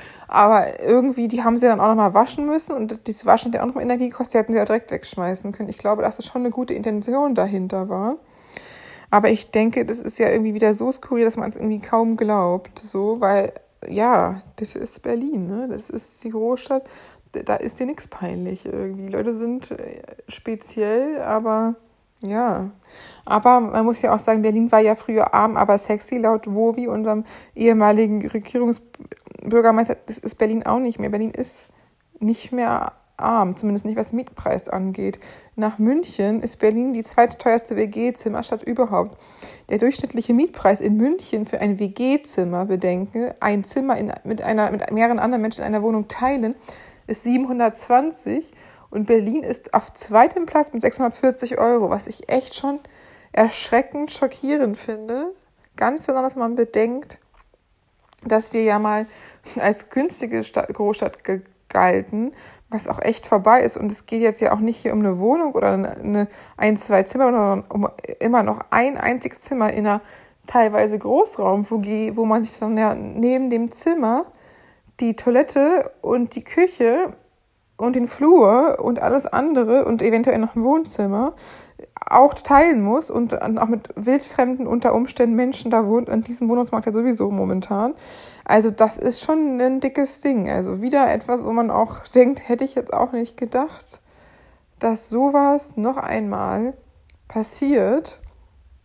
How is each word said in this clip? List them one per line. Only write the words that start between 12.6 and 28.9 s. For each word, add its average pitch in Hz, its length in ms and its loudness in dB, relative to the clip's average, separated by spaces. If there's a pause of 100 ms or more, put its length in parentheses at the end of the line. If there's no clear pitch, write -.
so, 208 400 -4
weil, 202 320 2 (340)
ja, 190 560 0 (140)
das 214 180 -10
ist - 280 -12
Berlin, 240 460 -4
ne? 220 200 -6
Das 214 220 -12
ist - 340 -14
die 233 60 -10
Großstadt, 247 580 -4 (480)
d-, - 80 -8
da 208 120 0
ist - 220 -6
dir 254 100 -4
nix 302 200 -10
peinlich 180 580 -8
irgendwie. 196 420 -8
Die 190 40 -12
Leute 214 240 -4
sind, 233 360 -6
äh, - 300 -14 (280)
speziell, 226 920 -4
aber 220 540 -2 (460)
ja. 202 500 -2 (540)
Aber 247 340 6
man 220 240 0
muss 226 180 0
ja 233 140 2
auch 214 40 2
sagen, 220 240 2
Berlin 226 280 2
war 220 80 8
ja 214 160 6
früher 220 380 0
arm, 214 240 4
aber 202 200 4
sexy, 214 400 -4
laut 220 320 0
Wowi, 226 380 0
unserem 214 380 -2 (280)
ehemaligen 214 720 4
Regierungsbürgermeister. 226 1800 0